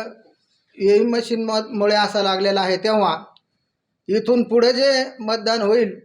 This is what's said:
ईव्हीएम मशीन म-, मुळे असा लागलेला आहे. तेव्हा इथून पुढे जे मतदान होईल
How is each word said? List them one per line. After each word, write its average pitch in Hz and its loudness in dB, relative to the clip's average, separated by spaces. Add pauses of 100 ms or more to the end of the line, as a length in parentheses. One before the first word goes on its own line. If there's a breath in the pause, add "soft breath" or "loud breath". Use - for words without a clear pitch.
(760)
ईव्हीएम 208 4
मशीन 233 -2
म-, 220 -4
मुळे 202 2
असा 208 0
लागलेला 196 0
आहे. 185 -2
तेव्हा 190 0 (840)
इथून 226 2
पुढे 233 2
जे 262 0 (140)
मतदान 220 -2
होईल 208 0